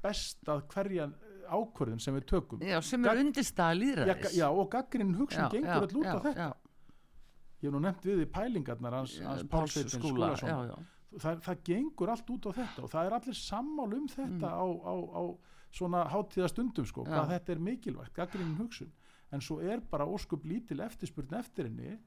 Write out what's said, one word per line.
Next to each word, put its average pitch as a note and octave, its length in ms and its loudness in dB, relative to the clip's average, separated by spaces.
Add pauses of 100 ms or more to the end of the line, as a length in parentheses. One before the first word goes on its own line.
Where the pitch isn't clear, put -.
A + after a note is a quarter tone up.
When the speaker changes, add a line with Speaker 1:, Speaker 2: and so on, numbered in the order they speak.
Speaker 1:
best - 460 -4
að D3 140 2 (100)
hverja F#3+ 360 0 (400)
ákvörðun C#3+ 540 0
sem C3+ 160 0
við C3+ 100 -2
tökum. D#3+ 360 2
Speaker 2:
Já, F#3+ 200 4
sem A#3+ 220 2
er G3+ 80 10
Speaker 1:
Gagn- C4+ 140 6
Speaker 2:
undirstaða F#3 520 4
lýðræðis. A3 280 4
Speaker 1:
Já, F#3 140 6
ga-, G3 160 0
já, D#3 140 6
og G3 200 4
gagnrýnin A3+ 460 2
hugsun G#3+ 260 2
Speaker 2:
Já, B2 80 4
Speaker 1:
gengur A#3+ 160 0
Speaker 2:
já, E3+ 140 4
Speaker 1:
öll F#3+ 200 0
út - 60 2
á - 80 2
Speaker 2:
já, G3+ 80 0
Speaker 1:
þetta. D4 120 2
Speaker 2:
já. D3+ 180 -2 (1040)
Speaker 1:
Ég C#3+ 140 0
hef - 20 0
nú C#3+ 80 2
nefnt F#3 240 0
við F#3+ 160 4
í D3+ 80 2
pælingarnar B2+ 640 -2
hans, C3 240 -4
Speaker 2:
Já, - 80 -8
Speaker 1:
hans - 180 -4
Speaker 2:
Páls - 60 -8
Speaker 1:
Páls D#3+ 220 2
Steins C3+ 240 0
Speaker 2:
Skúla, A#2+ 400 2
Speaker 1:
Skúlasonar. C3 320 -2
Speaker 2:
já, - 80 -8
já. - 20 -14 (400)
Speaker 1:
Það, E3 240 -2
það F3+ 220 -4
gengur G3+ 500 0
allt A#3 160 -6
út A#3+ 160 -4
á G3+ 80 -2
þetta - 300 -6
og - 80 -8
það E3 160 0
er G#3+ 100 0
allir A#3+ 220 -4
sammála B3 560 -2
um C#4+ 120 -2
þetta C4+ 200 -4
Speaker 2:
Mm. F3 160 -2
Speaker 1:
á, E3+ 220 0 (180)
á, F3+ 100 -2 (220)
á F3 80 0 (480)
svona F3 400 2
hátíðastundum, F#3+ 720 0
sko, B2 200 -6
Speaker 2:
Já. C#3+ 60 -6
Speaker 1:
hvað D3+ 200 4
þetta F3+ 180 -2
er E3 100 -2
mikilvægt, E3 540 -4
gagnrýnin E3+ 440 -2
hugsun. G3 340 -6 (400)
En C#3 100 -4
svo D#3 180 -6
er F#3 200 -2
bara D3 260 -2
ósköp E3 400 -4
lítil D#3+ 360 -4
eftirspurn E3 520 -6
eftir G#3+ 320 -4
henni A#2+ 420 -8